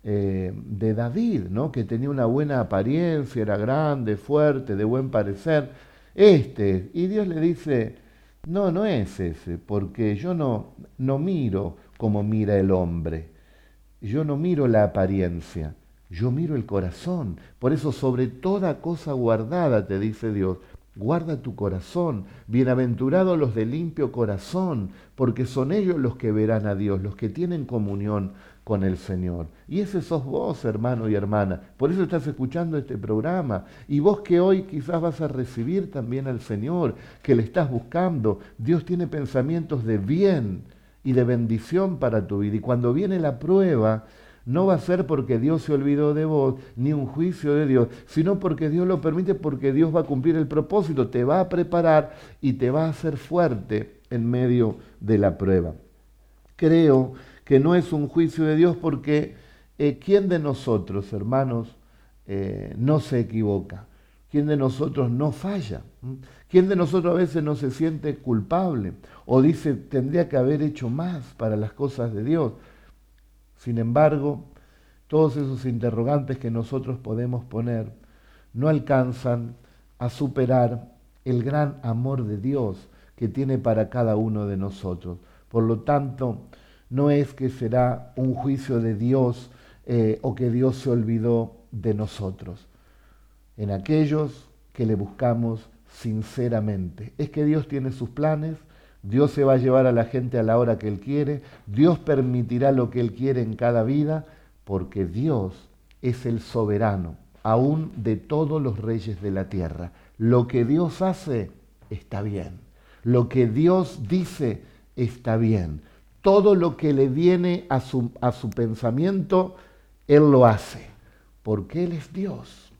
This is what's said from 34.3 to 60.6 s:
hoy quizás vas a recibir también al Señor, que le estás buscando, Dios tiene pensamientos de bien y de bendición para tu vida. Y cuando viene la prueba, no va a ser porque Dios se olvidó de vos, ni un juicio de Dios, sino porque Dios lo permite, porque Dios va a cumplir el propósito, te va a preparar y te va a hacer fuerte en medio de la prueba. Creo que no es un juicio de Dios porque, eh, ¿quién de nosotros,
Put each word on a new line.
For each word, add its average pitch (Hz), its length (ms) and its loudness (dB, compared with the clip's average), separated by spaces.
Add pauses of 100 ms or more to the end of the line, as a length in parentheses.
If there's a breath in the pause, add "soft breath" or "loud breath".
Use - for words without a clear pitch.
hoy 190 240 4
quizás 160 380 -6
vas 165 200 -2
a 156 60 -2
recibir 127 640 -4
también 131 360 -6
al 120 120 -4
Señor, 120 560 -4 (260 loud breath)
que 139 140 4
le 117 80 4
estás 151 260 0
buscando, 127 720 -2 (180 loud breath)
Dios 151 280 0
tiene 175 220 -2
pensamientos 143 760 -2
de 110 140 0
bien 135 640 0 (400 soft breath)
y 135 80 -2
de 123 120 4
bendición 123 760 0
para 110 280 0
tu 101 140 -2
vida. 104 160 0
Y 104 60 -2
cuando 120 320 0
viene 185 260 0
la 143 180 -2
prueba, 147 680 2 (400 loud breath)
no 160 220 2
va 185 80 4
a 139 40 -2
ser 175 280 0
porque 131 320 0
Dios 151 240 2
se 151 100 -2
olvidó 143 400 2
de 156 120 0
vos, 139 300 2 (200 loud breath)
ni 131 180 0
un 139 140 -2
juicio 151 480 0
de 151 100 2
Dios, 131 220 6 (180 loud breath)
sino 190 340 0
porque 156 300 -2
Dios 175 180 0
lo 180 140 0
permite, 165 320 0
porque 139 400 -2
Dios 160 220 2
va 170 60 2
a 147 40 -2
cumplir 143 300 0
el 156 120 0
propósito, 147 600 0
te 120 160 0
va 147 160 2
a 180 100 0
preparar 165 640 2 (280 loud breath)
y 131 120 2
te 123 160 0
va 151 160 0
a 160 40 0
hacer 147 280 -4
fuerte 131 840 -2 (100)
en 117 180 0
medio 123 480 2 (220 loud breath)
de 104 180 2
la 98 200 2
prueba. 92 360 2 (840)
Creo 151 580 4 (300 loud breath)
que 135 160 6
no 160 140 4
es 175 180 2
un 147 160 0
juicio 160 380 0
de 156 100 2
Dios 170 220 4
porque, 147 580 -2 (440 loud breath)
eh, 147 180 0
¿quién 196 320 2
de 175 80 2
nosotros, 107 760 -2